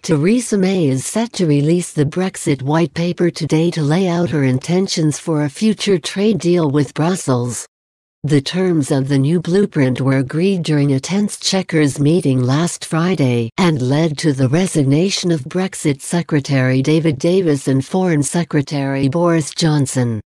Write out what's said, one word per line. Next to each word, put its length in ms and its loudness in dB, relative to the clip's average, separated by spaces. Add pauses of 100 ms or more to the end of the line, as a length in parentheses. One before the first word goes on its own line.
Theresa 560 0
May 300 0
is 180 -2
set 280 -4
to 120 -2
release 460 0
the 140 0
Brexit 560 -4
white 320 0
paper 360 -2
today 420 0
to 120 -4
lay 240 2
out 220 0
her 160 0
intentions 760 0
for 240 -2
a 60 -2
future 500 0
trade 400 0
deal 320 2
with 220 0
Brussels. 760 -2 (560)
The 160 2
terms 520 0
of 180 0
the 100 2
new 220 2
blueprint 580 0
were 200 2
agreed 440 0
during 300 2
a 80 0
tense 360 -2
Chequers 600 0
meeting 420 2
last 440 0
Friday 720 0
and 240 2
led 380 0
to 120 0
the 160 0
resignation 840 2
of 120 -2 (120)
Brexit 460 -2
Secretary 800 0
David 380 2
Davis 480 0
and 160 2
Foreign 400 0
Secretary 840 -2
Boris 420 0
Johnson. 680 0 (100)